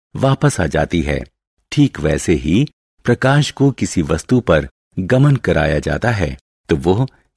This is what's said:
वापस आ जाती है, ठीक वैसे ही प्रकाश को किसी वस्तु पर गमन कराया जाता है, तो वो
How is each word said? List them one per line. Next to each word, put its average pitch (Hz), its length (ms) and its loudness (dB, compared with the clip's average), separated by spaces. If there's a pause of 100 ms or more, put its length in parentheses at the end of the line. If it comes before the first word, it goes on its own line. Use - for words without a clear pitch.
(160)
वापस 135 460 0
आ 85 40 0
जाती 78 360 -2
है, 69 220 -4 (480)
ठीक - 280 0
वैसे 76 340 0
ही 80 320 0 (380)
प्रकाश 135 480 0
को 139 200 2
किसी - 300 -4
वस्तु 82 380 0
पर 78 300 0 (300)
गमन 131 360 2
कराया 78 440 0
जाता 76 320 -4
है, 85 260 -4 (320)
तो 85 60 2
वो 92 320 0 (300)